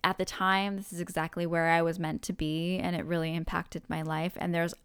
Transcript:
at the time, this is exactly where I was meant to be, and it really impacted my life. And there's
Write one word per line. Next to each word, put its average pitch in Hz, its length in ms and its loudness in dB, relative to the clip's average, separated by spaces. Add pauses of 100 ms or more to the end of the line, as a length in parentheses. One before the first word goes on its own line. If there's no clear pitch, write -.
at 185 160 2
the 185 80 0
time, 190 500 2
this 196 160 -8
is 175 80 -4
exactly 170 460 -2
where 165 240 2
I 170 100 6
was 165 180 2
meant 156 240 -2
to 185 120 -4
be, 165 440 0
and 175 160 -2
it - 120 -2
really 165 280 0
impacted 170 540 -4
my 160 140 -4
life. 160 340 -2
And 175 180 -2
there's 170 200 2 (100)